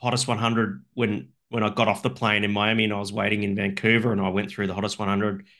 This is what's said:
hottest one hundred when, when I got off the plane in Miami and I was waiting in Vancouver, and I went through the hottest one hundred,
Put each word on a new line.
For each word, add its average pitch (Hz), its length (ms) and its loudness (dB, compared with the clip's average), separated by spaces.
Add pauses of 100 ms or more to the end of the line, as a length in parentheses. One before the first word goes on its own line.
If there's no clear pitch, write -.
hottest 123 280 0
one 117 100 0
hundred 113 560 0
when, 107 360 -2 (200)
when 117 140 -2
I 104 60 2
got 110 180 2
off 101 160 2
the 131 80 0
plane 104 320 0
in 104 80 0
Miami 110 320 2
and 104 100 0
I 101 60 -4
was 101 120 -8
waiting 104 320 0
in 98 120 -2
Vancouver, 113 560 2
and 101 100 0
I 95 80 0
went 98 220 -2
through 101 160 -4
the 92 60 -4
hottest 101 260 -4
one 104 80 -4
hundred, 101 400 0 (120)